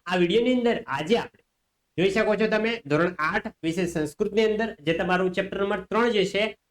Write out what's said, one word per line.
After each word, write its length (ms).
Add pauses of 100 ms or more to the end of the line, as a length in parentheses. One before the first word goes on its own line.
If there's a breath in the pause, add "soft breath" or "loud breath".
આ 100
વીડિયોની 380
અંદર 340
આજે 300
આપણે 260 (540)
જોઈ 120
શકો 260
છો 120
તમે 380
ધોરણ 340
આઠ 280 (160)
વિષય 220
સંસ્કૃતની 600
અંદર 300
જે 180
તમારું 400
ચેપ્ટર 300
નંબર 180
ત્રણ 280
જે 160
છે 320 (140)